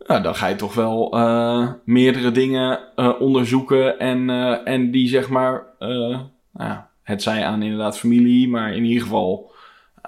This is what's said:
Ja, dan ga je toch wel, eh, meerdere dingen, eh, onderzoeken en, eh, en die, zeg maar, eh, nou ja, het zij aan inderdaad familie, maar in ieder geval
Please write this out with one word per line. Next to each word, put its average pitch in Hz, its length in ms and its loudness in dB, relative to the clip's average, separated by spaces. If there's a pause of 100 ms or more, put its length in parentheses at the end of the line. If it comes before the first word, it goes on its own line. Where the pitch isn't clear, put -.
Ja, 117 140 2
dan - 140 -2
ga - 120 -4
je 95 100 -2
toch 101 180 -8
wel, 113 420 0
eh, 117 520 0 (160)
meerdere 123 480 4
dingen, 131 460 0 (180)
eh, 123 240 2
onderzoeken 131 800 2
en, 127 320 -2
eh, 123 420 -2
en 127 180 0
die, 127 180 2
zeg 123 200 0
maar, 131 380 -2 (120)
eh, 107 100 -8
nou 123 300 -4 (340)
ja, - 380 -10 (120)
het 101 200 -6
zij 110 220 -2
aan 107 180 -4
inderdaad 107 360 -4
familie, 120 500 4
maar 113 260 -4
in 113 100 -2
ieder 117 180 0
geval 98 500 -4 (560)